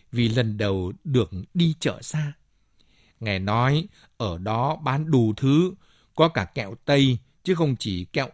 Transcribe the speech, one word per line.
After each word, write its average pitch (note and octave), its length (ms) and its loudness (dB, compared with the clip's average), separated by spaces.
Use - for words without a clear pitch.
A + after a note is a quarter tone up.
vì A#2 180 2
lần A2+ 280 0
đầu F#2+ 360 -2
được B2+ 280 2
đi E3+ 260 2
chợ - 220 -4
xa. D3+ 320 -4
Nghe G#2 200 -2
nói B2 480 2
ở F2+ 200 -4
đó A2+ 380 -2
bán D#3 360 -2
đủ A#2 260 4
thứ, D3 360 2
có E3 140 4
cả D3+ 160 -4
kẹo A2 300 -10
Tây, C#3 320 4
chứ F3+ 120 0
không D3+ 240 0
chỉ F2+ 260 -4
kẹo C3+ 280 -4